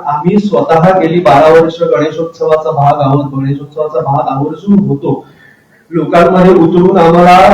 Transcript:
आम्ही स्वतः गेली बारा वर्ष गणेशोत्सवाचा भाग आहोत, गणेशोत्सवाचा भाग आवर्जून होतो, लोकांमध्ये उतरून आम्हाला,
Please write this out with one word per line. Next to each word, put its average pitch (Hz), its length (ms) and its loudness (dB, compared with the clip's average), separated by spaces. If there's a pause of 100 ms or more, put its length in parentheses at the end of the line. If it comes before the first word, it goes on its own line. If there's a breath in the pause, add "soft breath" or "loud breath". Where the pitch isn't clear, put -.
आम्ही 170 320 -2
स्वतः 165 600 0
गेली 170 220 0
बारा 156 420 4
वर्ष 165 200 -2
गणेशोत्सवाचा 160 880 -2
भाग 143 300 -2
आहोत, 139 240 -2
गणेशोत्सवाचा 139 760 -6
भाग - 280 -4
आवर्जून 156 600 -4
होतो, - 380 -6 (640 loud breath)
लोकांमध्ये 175 640 2
उतरून 175 420 2
आम्हाला, 175 400 4 (180)